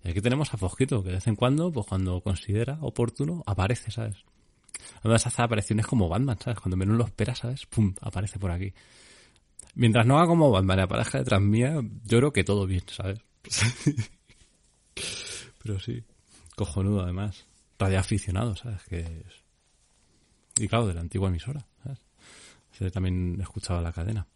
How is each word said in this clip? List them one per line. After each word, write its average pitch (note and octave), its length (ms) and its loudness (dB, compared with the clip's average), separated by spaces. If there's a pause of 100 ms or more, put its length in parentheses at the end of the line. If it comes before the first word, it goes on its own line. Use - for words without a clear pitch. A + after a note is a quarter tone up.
Y F2+ 80 -4
aquí F#2 100 -2
tenemos C3 320 0
a A#2+ 40 -6
Fosquito, G#2 460 -2
que F#2 80 -6
de F2 60 -4
vez F#2+ 100 -2
en G#2+ 100 2
cuando, D3+ 360 2
pues A#2+ 140 -4
cuando F#2 340 -2
considera A2 600 -2
oportuno, C#3+ 680 -4
aparece, G#2 440 -2
¿sabes? A2 260 -6 (840)
Además - 260 4
hace - 160 -2
apariciones A2 440 0
como G2+ 220 2
Batman, A2+ 340 0
¿sabes? A#2+ 180 -6
Cuando F#2 160 -2
menos G2 220 2
lo A#2 60 2
esperas, - 340 -4
¿sabes? - 280 -8
Pum, G2+ 360 2
aparece F#2+ 360 -6
por F#2+ 120 -2
aquí. F#2 240 -4 (1000)
Mientras A#2 300 6
no C#3 120 8
haga E3+ 100 6
como E3 220 8
Batman F#2+ 280 6
y F#2+ 40 4
aparezca A2+ 360 0
detrás G#2 220 4
mía, A#2+ 400 4 (240)
yo A2+ 140 4
creo C#3+ 140 4
que F#2 120 2
todo G2 220 2
bien, F#2 200 -2
¿sabes? G2 320 -8 (240)
<laughs> A#2 680 -2 (1500)
Pero G2+ 180 -6
sí, A#2+ 240 -10 (500)
cojonudo G2 480 0
además. F#2+ 440 -6 (320)
Radioaficionado, G2 760 0
¿sabes? G#2 300 -10
Que F2 160 -8
es, E2 440 -14 (1120)
y G#2 120 0
claro, A#2 180 0
de F2+ 80 -4
la E2 60 -6
antigua F#2+ 280 -2
emisora, B2 380 -6 (160)
¿sabes? C3 160 -12 (760)
Ese F#2+ 200 -6
también F2+ 480 -2
escuchaba F2 400 -4
la E2+ 120 -4
cadena. G2 440 -4